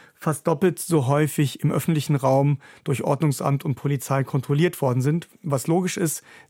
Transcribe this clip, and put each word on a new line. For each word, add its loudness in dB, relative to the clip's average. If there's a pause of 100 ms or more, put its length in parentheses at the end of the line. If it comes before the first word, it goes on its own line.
(140)
fast -4
doppelt 0
so 0
häufig 0
im 0
öffentlichen 0
Raum 2 (260)
durch -2
Ordnungsamt 0
und -2
Polizei -2
kontrolliert 0
worden 0
sind, 0 (140)
was -2
logisch 0
ist, -4 (280)